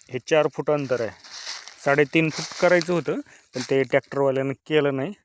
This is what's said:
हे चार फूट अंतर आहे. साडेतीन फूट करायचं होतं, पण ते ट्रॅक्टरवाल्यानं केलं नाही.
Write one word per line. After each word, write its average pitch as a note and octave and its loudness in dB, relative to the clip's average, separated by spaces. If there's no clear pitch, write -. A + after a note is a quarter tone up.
हे C3 -6
चार D3+ 2
फूट D#3 -4
अंतर C3+ -2
आहे. A2 -4
साडेतीन D3+ 2
फूट - -8
करायचं F3 4
होतं, E3+ -2
पण C3 -6
ते C3+ 4
ट्रॅक्टरवाल्यानं C3+ 0
केलं C#3+ 0
नाही. C#3+ -4